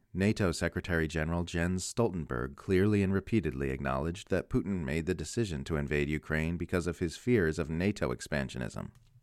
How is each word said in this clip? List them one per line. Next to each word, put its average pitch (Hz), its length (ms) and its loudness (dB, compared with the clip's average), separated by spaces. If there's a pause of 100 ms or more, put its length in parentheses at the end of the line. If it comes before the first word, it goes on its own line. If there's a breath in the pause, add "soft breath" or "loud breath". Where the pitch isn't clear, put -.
(120)
nato 98 380 2
Secretary 82 560 0
General 80 380 0
Jens 90 400 0
Stoltenberg 69 720 -2
clearly 101 460 4
and 95 100 2
repeatedly 78 580 0
acknowledged 67 600 -2
that 92 200 0
Putin 98 320 0
made 78 240 -2
the 90 80 0
decision 80 500 -4
to 82 120 -2
invade 73 320 2
Ukraine 78 480 0
because 85 300 -2
of 85 120 -2
his 82 180 -2
fears 87 420 2
of 78 120 -4
nato 82 420 0
expansionism. 62 800 -6 (320)